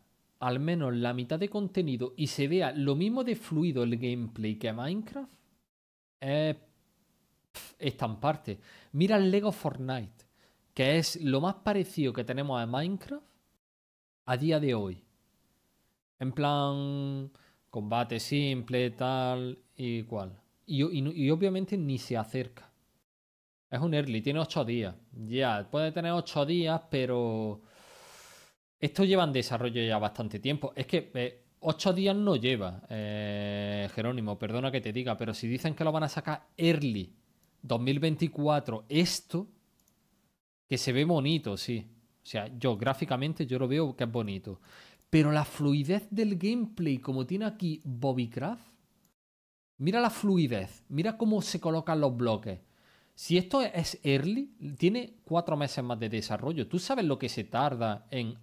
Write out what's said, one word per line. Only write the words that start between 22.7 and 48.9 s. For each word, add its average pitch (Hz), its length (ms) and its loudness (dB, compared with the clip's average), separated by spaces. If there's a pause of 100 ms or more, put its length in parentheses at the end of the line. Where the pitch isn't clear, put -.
Es 127 100 -2
un 165 120 2
early, 135 300 0
tiene 143 180 0
ocho 147 240 0
días. 113 300 -2 (180)
Ya, 113 580 0
puede 156 220 0
tener 170 200 -2
ocho 165 340 0
días, 165 340 2 (100)
pero 117 680 0 (1200)
esto 151 260 2
lleva 185 200 6
en 147 80 0
desarrollo 120 500 0
ya 110 160 2
bastante 104 400 -2
tiempo. 139 380 -2
Es 131 100 -4
que, - 280 -2
eh, 123 300 -4 (160)
ocho 160 320 0
días 190 220 2
no 202 220 4
lleva, 107 520 0
eh, 104 1080 -4
Jerónimo, 113 440 -2
perdona 120 320 -2
que 127 100 -2
te 107 120 -6
diga, 123 240 -2
pero 110 180 -4
si 117 140 -4
dicen 131 260 -2
que 160 100 -2
lo 156 60 2
van 156 140 0
a 143 40 0
sacar - 480 -6
early 143 580 2 (480)
dos 117 180 0
mil 139 180 2
veinticuatro, 147 880 0
esto, 170 600 0 (1200)
que 131 100 0
se 131 140 0
ve 135 120 4
bonito, 147 520 2
sí. 113 340 -4 (320)
O - 40 -20
sea, 107 200 -4 (120)
yo 120 180 2
gráficamente 135 680 0
yo 127 120 0
lo 127 80 0
veo 139 300 2
que 127 80 -2
es 117 80 -4
bonito. 101 480 -4 (500)
Pero 151 220 6
la 151 120 4
fluidez 147 640 2
del 208 260 2
gameplay, 180 640 0
como 131 280 -2
tiene 196 200 -2
aquí 180 380 -2
Bobbycraft, 127 840 -2 (1120)